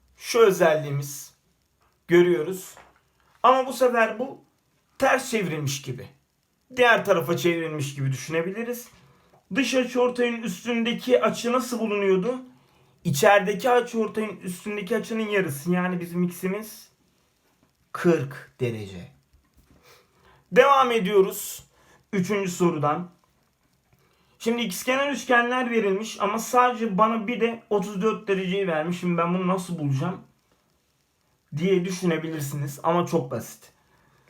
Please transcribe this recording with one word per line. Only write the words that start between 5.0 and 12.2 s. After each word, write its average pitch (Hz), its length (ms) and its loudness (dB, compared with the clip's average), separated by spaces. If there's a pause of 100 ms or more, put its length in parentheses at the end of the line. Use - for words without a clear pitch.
çevrilmiş 156 500 -4
gibi. 120 260 -12 (680)
Diğer 233 300 6
tarafa 170 320 2
çevrilmiş 160 580 -2
gibi 135 160 -2
düşünebiliriz. 190 800 -6 (680)
Dış 262 200 0
açıortayın 240 680 0
üstündeki 233 800 0
açı 226 280 0
nasıl 247 280 -2
bulunuyordu? 202 640 0 (600)